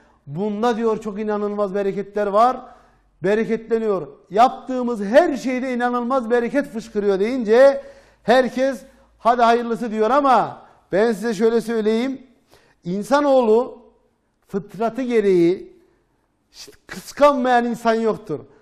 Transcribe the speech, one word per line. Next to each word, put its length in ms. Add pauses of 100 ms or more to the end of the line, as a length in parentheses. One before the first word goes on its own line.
(260)
Bunda," 500
diyor, 240
"çok 200
inanılmaz 540
bereketler 520
var. 300 (640)
Bereketleniyor. 840 (220)
Yaptığımız 760
her 320
şeyde 380
inanılmaz 560
bereket 360
fışkırıyor." 540
deyince 600 (400)
herkes, 600 (360)
"Hadi 240
hayırlısı," 480
diyor 200
ama 520 (300)
ben 200
size 220
şöyle 260
söyleyeyim. 680 (580)
İnsanoğlu 920 (720)
fıtratı 540
gereği 760 (760)
işte 200 (140)
kıskanmayan 800
insan 300
yoktur. 460 (220)